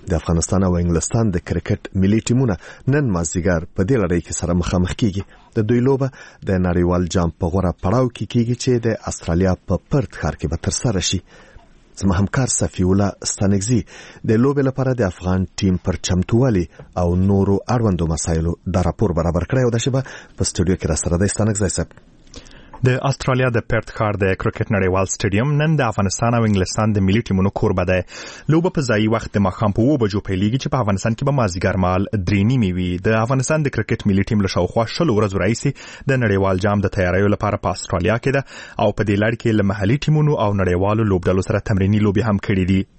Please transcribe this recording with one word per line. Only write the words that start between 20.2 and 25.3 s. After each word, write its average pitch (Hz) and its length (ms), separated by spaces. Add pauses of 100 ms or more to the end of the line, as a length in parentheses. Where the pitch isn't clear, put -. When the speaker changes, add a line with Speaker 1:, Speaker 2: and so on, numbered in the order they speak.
Speaker 1:
په 95 60
سټوډیو 90 320
کې - 100
راسره 80 300
دی. 98 100
ستانکزی 104 420
صاحب. - 180 (1000)
Speaker 2:
د 127 40 (140)
استرالیا 131 460
د 117 200
پرت 113 220
ښار 107 300
د 95 200
کرکټ - 320
نړیوال 95 320
سټیډیم 107 480